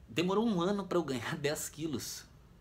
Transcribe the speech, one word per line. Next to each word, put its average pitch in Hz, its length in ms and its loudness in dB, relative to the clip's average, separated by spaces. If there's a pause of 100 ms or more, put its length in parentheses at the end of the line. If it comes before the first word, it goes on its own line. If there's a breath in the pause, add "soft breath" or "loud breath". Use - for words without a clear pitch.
Demorou 190 380 2
um 190 160 2
ano 196 240 2
pra 180 100 0
eu 175 60 6
ganhar 131 340 -4
<laughs> - 40 -8
dez 143 280 -2
quilos, 147 560 -6 (360)